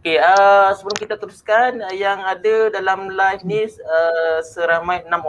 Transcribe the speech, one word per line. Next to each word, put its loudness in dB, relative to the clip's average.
Okey, 0
ah, 6
sebelum -8
kita -6
teruskan, -2
ah, -10
yang -4
ada 0
dalam -4
live -2
ni, -4
ah, 0
seramai -2
enam -2